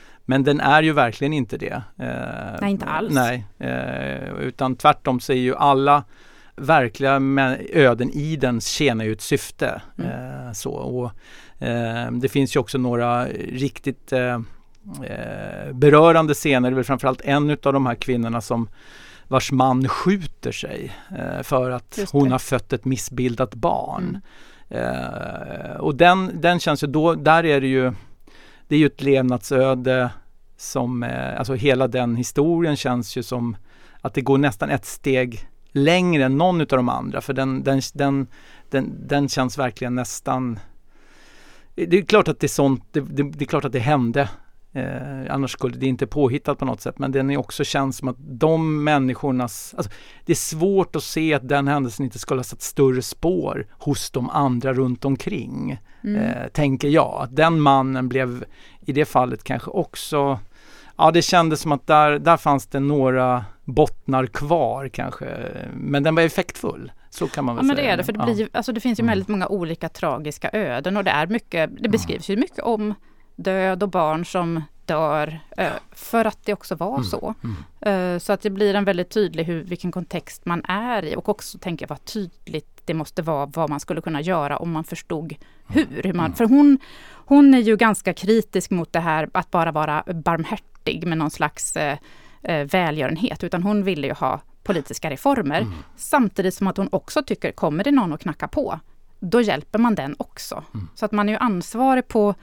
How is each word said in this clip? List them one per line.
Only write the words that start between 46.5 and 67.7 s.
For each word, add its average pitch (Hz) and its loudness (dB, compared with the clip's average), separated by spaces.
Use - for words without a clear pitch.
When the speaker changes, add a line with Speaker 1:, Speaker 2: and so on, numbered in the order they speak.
Speaker 1:
på 139 -2
något 123 -4
sätt, - -8
men 139 -2
den 135 0
är 143 0
också, - -4
känns 135 -2
som 135 -6
att 123 -4
de 156 0
människornas, 131 0
alltså, - -6
det 170 2
är - 4
svårt 185 0
att 147 -4
se 160 0
att 131 -2
den 139 2
händelsen 139 0
inte - -8
skulle 135 -2
ha 123 -6
satt - -12
större 131 2
spår - -4
hos - -4
de 123 -2
andra 131 0
runt 123 0
omkring, 135 -4
Speaker 2:
Mm. 208 -2
Speaker 1:
eh, 127 -4
tänker 143 0
jag. 151 4
Att 131 -8
den 160 4
mannen 135 2
blev 127 -4
i - -6
det 143 2
fallet 127 0
kanske - -6
också, 139 -2
ja, 160 8
det 165 6
kändes 165 4
som 160 -2
att 139 -2
där, 151 6
där 156 6
fanns 143 0
det 139 -4
några 131 2
bottnar 135 2
kvar 139 -2
kanske, - -8
men 143 -2
den 160 4
var 165 6
effektfull. - -4
Så - -6
kan 143 -4
man 120 -2
väl 254 -2
Speaker 2:
Ja, - 4
men 277 2